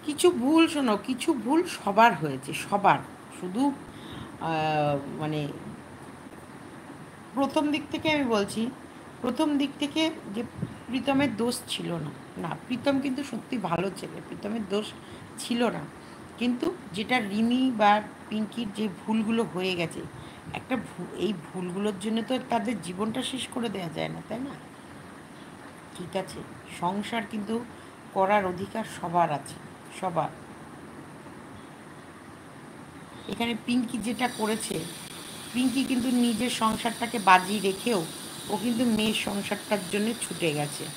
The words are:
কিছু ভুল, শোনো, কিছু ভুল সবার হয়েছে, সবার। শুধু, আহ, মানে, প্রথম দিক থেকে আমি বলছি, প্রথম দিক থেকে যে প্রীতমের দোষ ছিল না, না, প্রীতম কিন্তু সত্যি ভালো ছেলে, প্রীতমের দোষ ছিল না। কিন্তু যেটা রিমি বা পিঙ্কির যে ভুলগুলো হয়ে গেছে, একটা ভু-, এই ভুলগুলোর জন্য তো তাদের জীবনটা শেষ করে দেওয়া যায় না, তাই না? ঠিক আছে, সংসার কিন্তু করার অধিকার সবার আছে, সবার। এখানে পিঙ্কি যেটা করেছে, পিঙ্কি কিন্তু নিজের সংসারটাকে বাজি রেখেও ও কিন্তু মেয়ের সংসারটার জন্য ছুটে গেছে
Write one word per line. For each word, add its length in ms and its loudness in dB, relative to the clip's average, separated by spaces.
কিছু 220 4
ভুল, 220 8
শোনো, 200 4
কিছু 220 0
ভুল 160 6
সবার 340 8
হয়েছে, 300 -2
সবার। 340 6
শুধু, 340 -2
আহ, 1200 0
মানে, 200 0
প্রথম 280 4
দিক 100 2
থেকে 220 0
আমি 100 4
বলছি, 260 2
প্রথম 240 2
দিক 100 0
থেকে 200 0
যে 60 -2
প্রীতমের 440 2
দোষ 140 2
ছিল 160 -4
না, 60 -8
না, 80 -2
প্রীতম 300 2
কিন্তু 160 0
সত্যি 240 -4
ভালো 180 2
ছেলে, 180 -10
প্রীতমের 360 -4
দোষ 140 0
ছিল 180 2
না। 80 -4
কিন্তু 280 2
যেটা 220 2
রিমি 300 4
বা 100 10
পিঙ্কির 380 -2
যে 80 2
ভুলগুলো 440 2
হয়ে 280 0
গেছে, 200 -2
একটা 160 -2
ভু-, 260 -8
এই 60 2
ভুলগুলোর 580 -2
জন্য 140 2
তো 40 2
তাদের 220 2
জীবনটা 360 -2
শেষ 120 -4
করে 220 -2
দেওয়া 220 -4
যায় 160 0
না, 140 -8
তাই 200 -4
না? 60 -8
ঠিক 160 -8
আছে, 180 -8
সংসার 500 0
কিন্তু 240 -2
করার 360 6
অধিকার 340 -4
সবার 320 4
আছে, 180 -10
সবার। 320 0
এখানে 220 -2
পিঙ্কি 320 2
যেটা 200 0
করেছে, 380 0
পিঙ্কি 360 4
কিন্তু 200 2
নিজের 260 2
সংসারটাকে 560 2
বাজি 260 10
রেখেও 320 2
ও 20 2
কিন্তু 200 4
মেয়ের 300 4
সংসারটার 640 0
জন্য 160 2
ছুটে 340 0
গেছে 260 -2